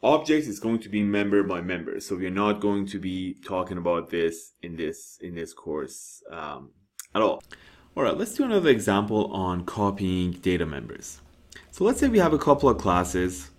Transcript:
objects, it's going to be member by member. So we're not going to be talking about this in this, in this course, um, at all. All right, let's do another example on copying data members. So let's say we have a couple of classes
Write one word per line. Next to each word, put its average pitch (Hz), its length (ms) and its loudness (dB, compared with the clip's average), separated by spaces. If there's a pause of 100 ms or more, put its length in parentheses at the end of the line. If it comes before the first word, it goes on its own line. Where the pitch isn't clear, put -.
objects, 151 440 4
it's 104 120 -8
going 113 200 0
to 110 100 -14
be 104 140 0
member 101 400 2
by 90 180 -4
member. 90 380 -6
So 98 160 -8
we're 92 140 -4
not 104 300 0
going 101 280 0
to 98 120 -8
be 92 360 -6 (100)
talking 92 320 -4
about 85 320 -2
this 82 520 -2
in 85 140 -12
this, - 460 -8
in 87 140 -12
this 82 180 -10
course, - 800 -12
um, 76 400 -14 (420)
at 104 80 4
all. 107 200 2 (540)
All - 80 0
right, - 140 2
let's 214 160 -4
do 294 100 0
another 202 260 4
example 107 640 2
on 90 320 -2
copying 95 680 0
data 87 340 0
members. 69 560 -12 (500)
So - 120 -4
let's 247 160 2
say 285 80 4
we 226 120 6
have 165 140 6
a 147 60 4
couple 143 300 6
of 110 80 4
classes 90 800 0